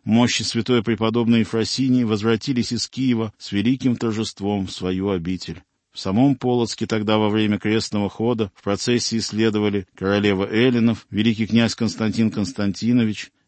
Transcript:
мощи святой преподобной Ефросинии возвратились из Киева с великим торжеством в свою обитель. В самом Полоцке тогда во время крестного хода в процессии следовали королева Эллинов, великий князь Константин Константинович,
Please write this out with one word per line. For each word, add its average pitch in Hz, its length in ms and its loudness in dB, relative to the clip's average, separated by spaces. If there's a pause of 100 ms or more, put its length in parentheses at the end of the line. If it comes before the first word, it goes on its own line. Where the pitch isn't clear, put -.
мощи 117 380 2
святой 117 400 0
преподобной 113 580 2
Ефросинии 123 640 0
возвратились 110 680 0
из 113 160 -4
Киева 117 500 -2
с - 140 -14
великим 120 440 0
торжеством 104 720 -2
в - 60 -12
свою 92 360 -2
обитель. 87 540 -4 (300)
В - 60 -18
самом 123 380 2
Полоцке 120 500 -2
тогда 107 320 2
во 107 120 2
время 107 280 2
крестного 104 520 -2
хода 110 440 -2
в - 80 -20
процессии 113 560 -2
следовали 104 680 0 (100)
королева 101 520 2
Эллинов, 117 600 2
великий 107 360 0
князь 113 280 2
Константин 110 560 0
Константинович, 104 1000 -2 (180)